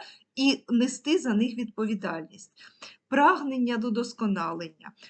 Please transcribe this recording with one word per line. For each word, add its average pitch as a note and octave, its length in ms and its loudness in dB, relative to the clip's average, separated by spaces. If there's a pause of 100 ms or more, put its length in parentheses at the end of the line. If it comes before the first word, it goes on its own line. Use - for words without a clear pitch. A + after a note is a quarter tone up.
(360)
і C4+ 320 2
нести B3+ 500 2
за A#3+ 160 -2
них A3+ 200 0
відповідальність. G3+ 960 -6 (580)
Прагнення C4+ 680 4
до A#3 140 -2
досконалення, E3+ 1000 -4 (180)